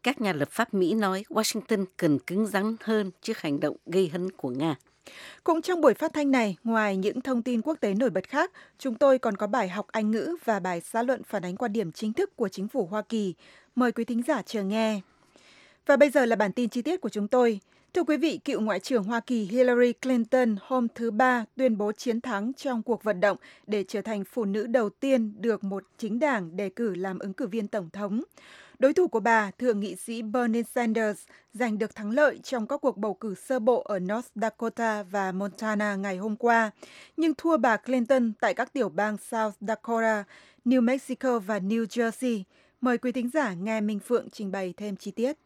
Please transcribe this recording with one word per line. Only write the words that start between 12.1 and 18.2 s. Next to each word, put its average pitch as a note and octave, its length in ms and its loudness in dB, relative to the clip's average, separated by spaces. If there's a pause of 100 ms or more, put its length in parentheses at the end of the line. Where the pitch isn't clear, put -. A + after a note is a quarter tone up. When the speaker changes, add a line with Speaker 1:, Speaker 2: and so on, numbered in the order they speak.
Speaker 2:
thức G4 220 -2
của G3+ 140 -2
chính G3 180 -6
phủ A3+ 180 -2
Hoa G#3 160 -4
Kỳ. G3+ 320 -2 (420)
Mời B3 160 2
quý A#3 140 -4
thính A#3+ 220 -2
giả C4+ 180 0
chờ G#3 180 -4
nghe. G#3+ 380 0 (840)
Và C#4 120 6
bây C#4 120 8
giờ B3+ 160 4
là A3+ 100 2
bản G3 160 2
tin A#3+ 180 0
chi A#3+ 120 -4
tiết E4+ 200 -2
của A3+ 80 -6
chúng G#3 180 -4
tôi. A#3 320 4 (340)
Thưa F4 100 2
quý C#4+ 140 2
vị, D#4+ 280 0